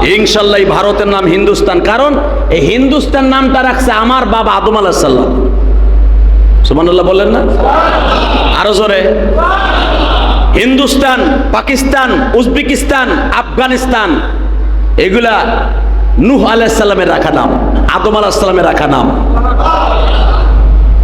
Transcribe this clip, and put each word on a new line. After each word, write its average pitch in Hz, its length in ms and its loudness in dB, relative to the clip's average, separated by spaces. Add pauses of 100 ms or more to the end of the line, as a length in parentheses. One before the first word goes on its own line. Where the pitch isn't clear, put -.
ইনশাল্লাহ 202 520 0
এই 196 60 2
ভারতের 202 440 -2
নাম 196 180 -2
হিন্দুস্তান, 180 540 0
কারণ 262 380 0 (320)
এই 165 100 0
হিন্দুস্তান 262 640 0
নামটা 262 380 0
রাখছে 254 300 0
আমার 233 340 0
বাবা 220 260 0
আদম 202 260 0
আলাইহিস 190 220 0
সালাম। 131 500 0 (1120)
সুবহানাল্লাহ 175 420 2
বলেন 196 220 2
না? 226 100 0 (1200)
আরো 202 140 0
জোরে। 190 280 0 (1600)
হিন্দুস্তান, 269 800 0 (140)
পাকিস্তান, 254 840 -2
উজবেকিস্তান, 254 760 -2 (280)
আফগানিস্তান, 254 840 -2 (760)
এগুলা 208 460 0 (760)
নূহ 233 260 2
আলাইহিস 226 340 0
সালামের 185 320 0
রাখা 160 200 -2
নাম, - 420 -2 (220)
আদম 208 220 -2
আলাইহিস 208 180 -2
সালামের 185 300 0
রাখা 156 220 -2
নাম। - 500 0 (1700)